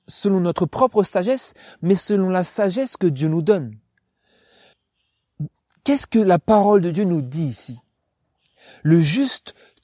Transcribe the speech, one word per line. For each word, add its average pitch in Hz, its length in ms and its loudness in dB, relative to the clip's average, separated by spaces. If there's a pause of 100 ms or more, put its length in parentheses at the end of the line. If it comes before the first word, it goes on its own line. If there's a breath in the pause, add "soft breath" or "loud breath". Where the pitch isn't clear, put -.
selon 196 320 -2
notre 175 260 0
propre 214 380 0
sagesse, 208 500 -4 (260 loud breath)
mais 180 160 2
selon 190 320 0
la 185 160 0
sagesse 208 540 -4
que 190 80 0
Dieu 151 220 -2
nous 160 120 0
donne. 151 380 -2 (2000 soft breath)
Qu'est-ce 277 220 0
que - 120 0
la 185 200 4
parole 208 440 4
de 170 80 -2
Dieu 175 140 -2
nous 170 180 0
dit 147 240 -6
ici ? 120 340 -12 (1040 soft breath)
Le 165 180 4
juste 214 540 -2 (300 soft breath)